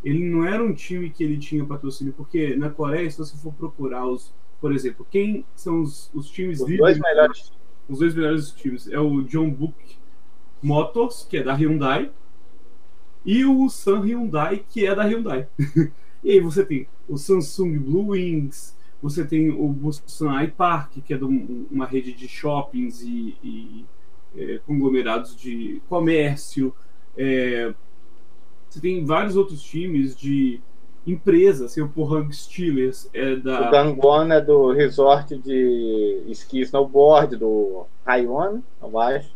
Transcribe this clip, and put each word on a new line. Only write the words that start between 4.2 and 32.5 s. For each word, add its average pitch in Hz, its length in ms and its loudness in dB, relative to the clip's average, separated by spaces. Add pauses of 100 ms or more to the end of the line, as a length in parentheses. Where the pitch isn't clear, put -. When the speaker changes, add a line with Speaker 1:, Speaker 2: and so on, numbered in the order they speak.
Speaker 1:
por 147 140 0
exemplo, 127 360 -4
quem 202 360 0 (100)
são 165 260 0
os, - 320 -4
os 147 160 -4
times 185 300 -2
Speaker 2:
Os 127 80 0
Speaker 1:
líderes, 170 300 6
Speaker 2:
dois - 20 0
melhores. 151 540 2 (340)
Speaker 1:
os 135 120 -4
dois 165 140 2
melhores 156 380 0
times, 123 400 -4
é 147 80 -2
o 143 260 2
Jeonbuk 156 720 -2 (640)
Motors, 156 680 0
que 170 80 -2
é 131 60 -2
da 135 100 0
Hyundai, 143 580 2 (1120)
e 226 200 4
o 262 240 6
Sun 202 320 0
Hyundai, 202 680 0
que 208 160 0
é 196 80 2
da 208 100 2
Hyundai. 208 440 0 (100)
<laughs> 147 360 2 (280)
E 196 100 2
aí 196 100 10
você 170 240 2
tem 131 200 -2 (220)
o 143 100 -4
Samsung 175 640 0
Blue 170 300 0
Wings, 170 680 -2 (240)
você 147 240 -2
tem 156 240 2
o 147 200 0
Busan 143 720 -2
iPark, 165 560 0
que 147 140 -4
é 135 40 -2
de 131 60 -2
um, 123 480 -2
uma 131 140 -2
rede 127 260 -4
de 127 160 -8
shoppings 143 760 -4
e, 120 400 -4
e, 113 440 -6 (520)
é, - 280 -6
conglomerados 127 680 0
de 117 540 -6
comércio, 147 880 0 (420)
é, 123 560 0 (1000)
você 156 60 -8
tem 175 260 -2
vários 180 300 2
outros 190 260 2
times 156 540 0
de 135 440 0 (460)
empresas, 170 640 4
assim, 156 120 -4
o 147 60 -2
Pohang 147 460 -2
Steelers 135 800 -2